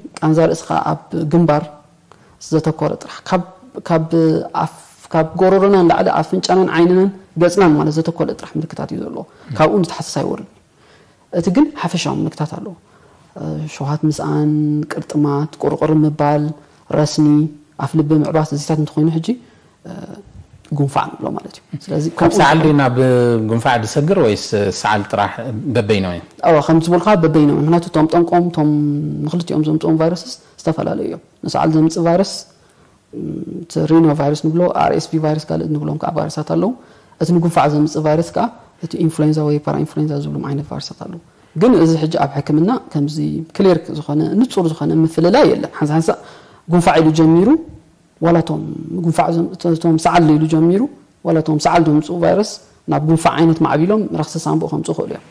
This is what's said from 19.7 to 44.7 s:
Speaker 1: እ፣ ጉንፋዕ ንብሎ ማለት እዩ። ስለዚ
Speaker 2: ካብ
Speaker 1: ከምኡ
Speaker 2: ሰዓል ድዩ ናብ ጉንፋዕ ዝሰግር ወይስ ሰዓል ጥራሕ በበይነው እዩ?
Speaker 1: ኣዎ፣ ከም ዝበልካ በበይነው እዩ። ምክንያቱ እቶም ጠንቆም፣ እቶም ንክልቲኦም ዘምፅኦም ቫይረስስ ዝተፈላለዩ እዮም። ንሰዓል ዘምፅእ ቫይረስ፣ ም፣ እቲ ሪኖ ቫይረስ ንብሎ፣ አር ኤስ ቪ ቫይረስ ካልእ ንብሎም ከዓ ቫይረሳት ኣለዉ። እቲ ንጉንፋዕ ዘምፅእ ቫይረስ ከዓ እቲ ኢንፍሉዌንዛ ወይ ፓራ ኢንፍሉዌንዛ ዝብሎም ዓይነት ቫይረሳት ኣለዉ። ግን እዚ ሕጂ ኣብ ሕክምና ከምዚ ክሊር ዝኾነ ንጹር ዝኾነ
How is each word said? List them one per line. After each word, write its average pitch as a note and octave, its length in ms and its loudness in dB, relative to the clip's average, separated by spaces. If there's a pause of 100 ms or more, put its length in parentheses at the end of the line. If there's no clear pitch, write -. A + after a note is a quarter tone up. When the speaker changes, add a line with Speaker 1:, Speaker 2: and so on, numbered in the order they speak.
Speaker 1:
እ፣ - 60 -18 (800)
ጉንፋዕ C#3+ 380 -2
ንብሎ - 220 -10
ማለት - 260 -10
እዩ። - 80 -20 (160)
ስለዚ D3+ 280 -4
Speaker 2:
ካብ - 120 -8
Speaker 1:
ከምኡ E3+ 160 2
Speaker 2:
ሰዓል D#3 240 4
ድዩ D3+ 140 4
ናብ C3 240 2 (460)
ጉንፋዕ A2+ 360 0
ዝሰግር D3+ 400 0
ወይስ A2 260 2 (280)
ሰዓል G#2+ 300 -2
ጥራሕ G2+ 280 -2 (360)
በበይነው G#2 440 0
እዩ? E2+ 100 -8 (200)
Speaker 1:
ኣዎ፣ D#3+ 200 4
ከም E3 180 4
ዝበልካ E3+ 280 2 (100)
በበይነው D3+ 380 4
እዩ። D3 40 0
ምክንያቱ E3 260 2
እቶም D#3 220 2
ጠንቆም፣ F3 380 2
እቶም D#3+ 240 0 (520)
ንክልቲኦም D#3 420 -2
ዘምፅኦም D#3 340 0
ቫይረስስ E3+ 260 0 (320)
ዝተፈላለዩ - 500 -4
እዮም። - 160 -10 (200)
ንሰዓል D#3 300 -2
ዘምፅእ D#3+ 320 2
ቫይረስ፣ F3 280 2 (840)
ም፣ - 120 -10 (340)
እቲ E3+ 140 -16 (120)
ሪኖ D#3+ 260 4
ቫይረስ D3 300 0
ንብሎ፣ D#3+ 200 0 (140)
አር - 160 2
ኤስ D#3+ 160 -2
ቪ D#3+ 120 -2
ቫይረስ D#3 260 -2
ካልእ E3 240 -4
ንብሎም D3+ 280 -4
ከዓ D#3+ 160 -4
ቫይረሳት D#3 360 -6
ኣለዉ። F3 220 0 (480)
እቲ D#3 120 -2
ንጉንፋዕ E3 380 2
ዘምፅእ D3+ 340 0
ቫይረስ D#3 280 0
ከዓ - 140 -2 (360)
እቲ E3 160 -10
ኢንፍሉዌንዛ D#3 440 0
ወይ D3 180 0
ፓራ D3 180 -4
ኢንፍሉዌንዛ D3+ 400 -4
ዝብሎም D3 260 -8
ዓይነት C#3 220 -6
ቫይረሳት - 360 -12
ኣለዉ። E3+ 180 -14 (360)
ግን G#3 200 4
እዚ D#3+ 220 4
ሕጂ D#3 180 -2
ኣብ C#3+ 160 -2
ሕክምና D#3 400 0 (160)
ከምዚ D3+ 300 -4 (320)
ክሊር F#3 280 2 (140)
ዝኾነ D3+ 300 -4 (140)
ንጹር G#3 320 0
ዝኾነ D#3 280 -2